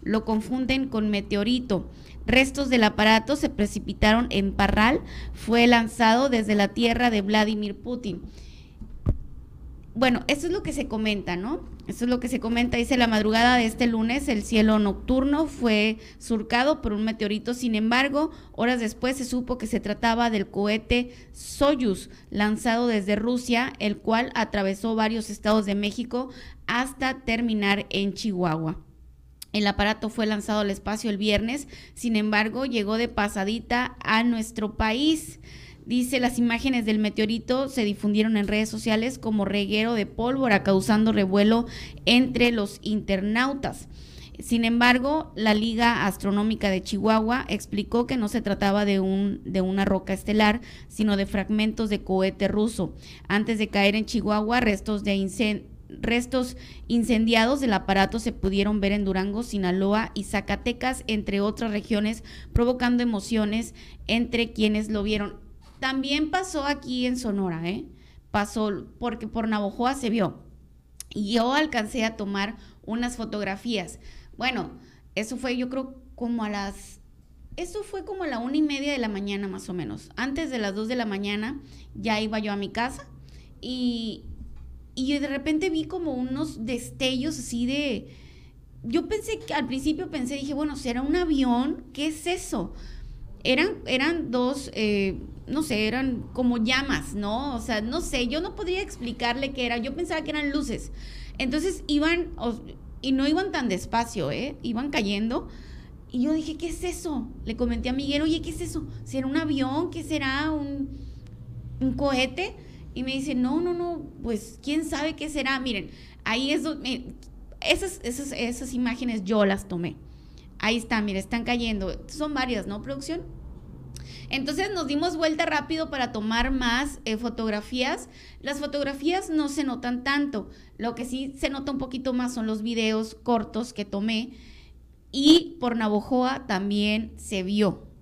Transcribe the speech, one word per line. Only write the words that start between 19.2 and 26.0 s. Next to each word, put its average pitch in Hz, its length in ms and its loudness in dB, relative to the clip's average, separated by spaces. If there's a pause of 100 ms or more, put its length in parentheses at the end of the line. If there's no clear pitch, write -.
supo 247 320 -2
que 220 100 -6
se 233 140 0
trataba 233 480 2
del 214 180 0
cohete 220 640 0 (220)
Soyuz, 254 760 0 (200)
lanzado 214 580 2
desde 208 300 2
Rusia, 240 640 0
el 208 180 0
cual 233 380 2
atravesó 208 600 0
varios 220 340 0
estados 208 360 2
de 202 100 0
México 240 540 -2 (360)